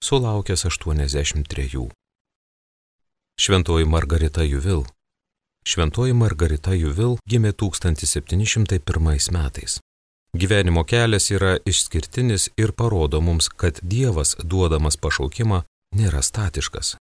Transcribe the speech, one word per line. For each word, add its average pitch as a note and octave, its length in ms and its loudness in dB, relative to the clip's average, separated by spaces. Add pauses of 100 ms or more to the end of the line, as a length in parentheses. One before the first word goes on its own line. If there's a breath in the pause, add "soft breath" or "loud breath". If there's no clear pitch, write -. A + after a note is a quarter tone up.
sulaukęs G#2+ 680 0
aštuoniasdešimt D2 840 -2
trejų. C2 380 -6 (1500)
Šventoji E2+ 460 2
Margarita D#2+ 600 0
Juvil. C#2+ 400 -2 (800)
Šventoji A2+ 480 0
Margarita F2 600 2
Juvil F#2 440 0 (120)
gimė A2 240 2
tūkstantis F2 640 -2
septyni G2 320 -2
šimtai G2+ 320 0
pirmais D#2 520 0
metais. - 480 -4 (540)
Gyvenimo F2+ 500 4
kelias A#2 460 2
yra F#2+ 320 2
išskirtinis G2+ 960 0
ir A2 160 0
parodo D#2+ 480 0
mums, E2 280 2
kad - 320 -2
Dievas, F#2+ 600 0
duodamas D#2+ 560 2
pašaukimą, F2+ 640 0 (320)
nėra F#2 320 2
statiškas. - 680 -4 (100)